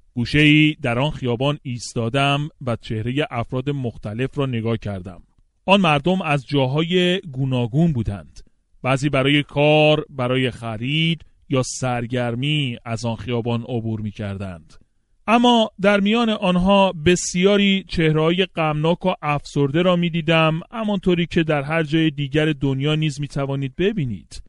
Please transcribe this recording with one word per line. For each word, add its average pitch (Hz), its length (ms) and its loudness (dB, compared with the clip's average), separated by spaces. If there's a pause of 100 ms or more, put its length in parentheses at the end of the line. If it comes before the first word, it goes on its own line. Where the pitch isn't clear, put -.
(140)
گوشه‌ای 151 680 4
در 120 160 -2
آن 147 120 0
خیابان 135 520 -2
ایستادم 139 840 -2 (180)
و 117 140 -2
چهرهٔ 120 500 -4
افراد 127 400 -4
مختلف 123 680 -6
را 139 80 0
نگاه 113 300 -2
کردم. 95 460 -10 (440)
آن 196 140 6
مردم 175 420 2
از 147 240 -2
جاهای 170 720 0
گوناگون 131 720 0
بودند. 104 480 -6 (420)
بعضی 135 260 0
برای 139 340 2
کار، 151 680 4
برای 127 400 -2
خرید 131 760 -4 (240)
یا 151 140 0
سرگرمی 123 1200 -4
از 113 200 -6
آن 117 120 -4
خیابان 117 460 -2
عبور 113 380 -6
می‌کردند. 98 760 -10 (520)
اما 240 440 4 (100)
در 202 200 4
میان 220 300 2
آنها 190 640 2
بسیاری 185 960 2
چهره‌های 165 580 2
غمناک 156 600 -2
و 185 160 0
افسرده 143 600 0
را 180 140 4
می‌دیدم، 160 640 2 (120)
همانطوری 196 540 0
که 170 160 0
در 156 200 0
هر 160 200 -2
جای 160 280 2
دیگر 147 420 0
دنیا 139 420 0
نیز 156 260 -2
می‌توانید 139 560 -6
ببینید. 156 720 -4